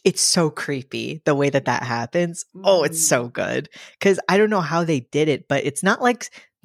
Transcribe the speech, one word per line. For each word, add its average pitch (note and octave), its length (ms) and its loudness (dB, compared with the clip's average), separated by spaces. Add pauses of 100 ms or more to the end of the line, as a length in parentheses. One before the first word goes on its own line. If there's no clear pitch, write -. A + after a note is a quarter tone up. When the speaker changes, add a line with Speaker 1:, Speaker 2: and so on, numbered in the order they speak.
Speaker 1:
It's - 180 2
so E3 280 2
creepy C3+ 760 -8
the D3+ 100 4
way C#3+ 140 2
that C3+ 160 0
that B2 180 0
happens. B2 600 -2 (180)
Oh, F#3 200 4
it's D#3+ 160 -2
Speaker 2:
Mm. D#3+ 100 0
Speaker 1:
so B2 200 2
good. A#2+ 400 -4 (300)
'Cause G3 200 2 (100)
I F3+ 80 4
don't G#3+ 120 4
know G#3 120 0
how E3 220 -2
they D#3+ 180 0
did D3+ 280 -2
it, - 180 -2
but C#3 180 -2
it's - 180 -6
not G3+ 180 0
like B3 280 -2 (360)